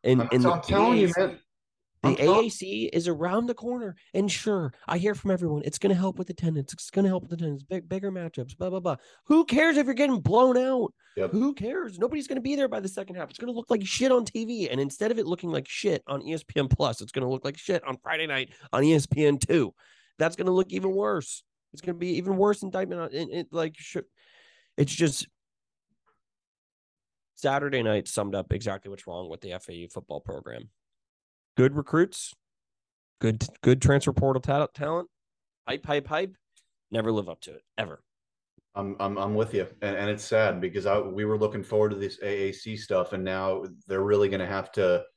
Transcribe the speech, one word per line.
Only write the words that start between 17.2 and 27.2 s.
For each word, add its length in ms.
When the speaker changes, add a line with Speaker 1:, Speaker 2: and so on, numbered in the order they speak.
Speaker 1:
look 140
like 140
shit 260
on 140
Friday 300
night 240
on 120
E 100
S 140
P 180
N 140
two. 340
That's 160
gonna 160
look 200
even 200
worse. 520
It's 80
gonna 160
be 200
even 180
worse 280
indictment 360
on 140
it, 180
it, 200
like, 260
sh-, 200
it's 180
just 320